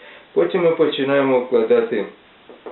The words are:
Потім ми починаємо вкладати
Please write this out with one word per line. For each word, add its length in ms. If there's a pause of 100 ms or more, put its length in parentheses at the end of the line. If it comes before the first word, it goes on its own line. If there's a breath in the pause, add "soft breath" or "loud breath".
(320 loud breath)
Потім 300
ми 80
починаємо 720
вкладати 640 (640)